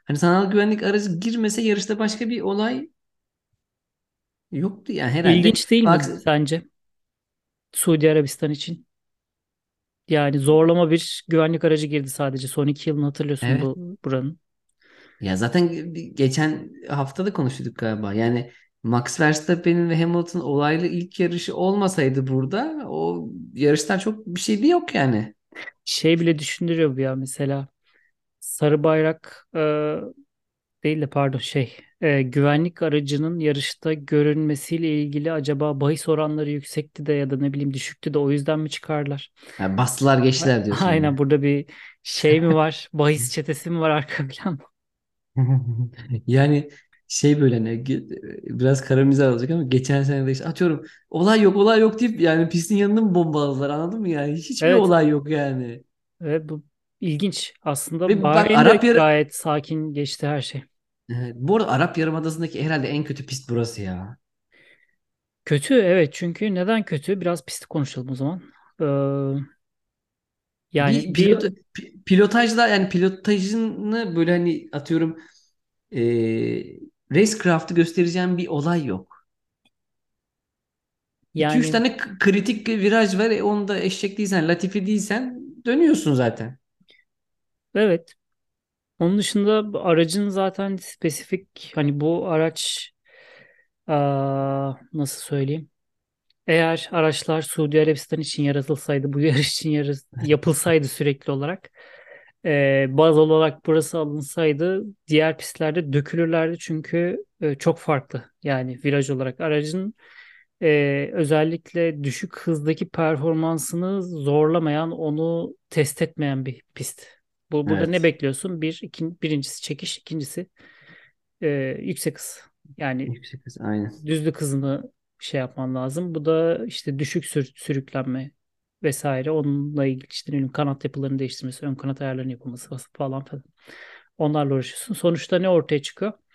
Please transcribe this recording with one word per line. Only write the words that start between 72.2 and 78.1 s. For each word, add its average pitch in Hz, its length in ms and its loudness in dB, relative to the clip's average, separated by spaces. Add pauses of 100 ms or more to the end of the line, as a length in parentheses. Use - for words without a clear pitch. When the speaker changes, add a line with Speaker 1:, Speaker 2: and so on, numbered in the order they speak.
Speaker 1:
yani 196 200 2
pilotajını 202 1300 -2
böyle 165 140 2
hani 175 420 0
atıyorum, 160 440 -2 (760)
e, 120 80 -4 (1160)
racecraft'ı 185 600 2
göstereceğim 175 640 2